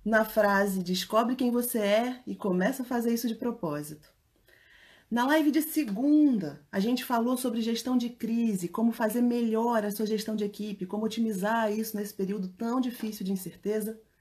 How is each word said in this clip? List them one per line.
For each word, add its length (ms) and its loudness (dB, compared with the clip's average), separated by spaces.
na 200 4
frase, 580 2
"Descobre 500 0
quem 160 0
você 300 0
é 480 2
e 80 -6
começa 480 0
a 20 -6
fazer 280 0
isso 120 -2
de 100 -2
propósito." 720 -6
Na 180 2
live 220 4
de 120 4
segunda, 1080 2
a 80 -4
gente 280 0
falou 320 0
sobre 240 -2
gestão 340 0
de 140 2
crise, 580 -2
como 240 0
fazer 300 0
melhor 640 2
a 60 -2
sua 140 -2
gestão 300 -2
de 80 -2
equipe, 420 -6
como 200 -4
otimizar 680 0
isso 240 -4
nesse 180 -6
período 360 -4
tão 320 -2
difícil 420 -6
de 80 -2
incerteza. 640 -6